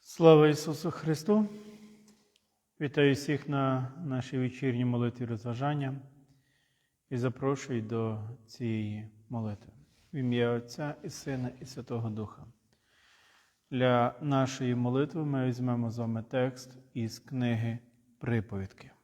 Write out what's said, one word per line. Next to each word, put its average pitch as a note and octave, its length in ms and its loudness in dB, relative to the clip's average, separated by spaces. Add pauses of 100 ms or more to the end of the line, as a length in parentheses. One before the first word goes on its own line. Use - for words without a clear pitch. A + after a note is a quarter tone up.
(160)
Слава D#3 320 10
Ісусу D3+ 420 0
Христу! G3+ 580 2 (1300)
Вітаю C#3+ 340 4
всіх C#3 340 -4
на C3+ 440 0 (140)
нашій C3 320 -4
вечірній B2+ 460 -2
молитві A#2+ 400 0
розважання C3 760 -4 (1080)
і C3 60 -4
запрошую C3 640 -2
до A2 380 -2 (260)
цієї A2 640 -6 (180)
молитви. A2 440 -8 (400)
В E3 40 -8
ім'я A#2+ 340 2
Отця A#2+ 520 -6
і E3+ 80 -10
Сина B2+ 400 -6 (100)
і - 60 -14
Святого A2+ 440 -6
Духа. G#2+ 360 -8 (1200)
Для B2 520 4
нашої C3 520 0
молитви C3+ 500 0
ми C#3 220 0
візьмемо A#2+ 440 -2
з A2+ 80 -8
вами A2+ 320 -4
текст B2+ 480 -2 (140)
із A2+ 260 -6
книги A#2 600 -2 (400)
Приповідки. G#2 720 -4 (140)